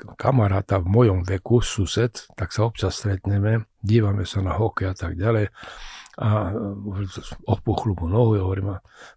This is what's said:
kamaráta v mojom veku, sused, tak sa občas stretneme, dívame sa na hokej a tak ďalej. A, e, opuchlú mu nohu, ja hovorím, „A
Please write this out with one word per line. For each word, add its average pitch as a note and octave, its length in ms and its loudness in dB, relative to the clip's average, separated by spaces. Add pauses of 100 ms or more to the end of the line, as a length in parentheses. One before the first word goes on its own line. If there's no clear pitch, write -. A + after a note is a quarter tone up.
(180)
kamaráta G2 640 2
v E2+ 80 0
mojom G#2 320 4
veku, G2 400 2
sused, - 720 -2
tak - 160 -6
sa G#2+ 160 0
občas G#2+ 320 -4
stretneme, G2+ 800 0
dívame G2+ 480 2
sa - 160 -4
na F#2 160 -2
hokej G2+ 320 -2
a F#2 80 -4
tak E2+ 160 -6
ďalej. G#2 400 0 (640)
A, G#2+ 320 2
e, G2+ 560 -6 (400)
opuchlú G#2 480 0
mu E2+ 160 -4
nohu, A2 240 4
ja G2 80 2
hovorím, F#2+ 320 -2
„A - 20 -10 (400)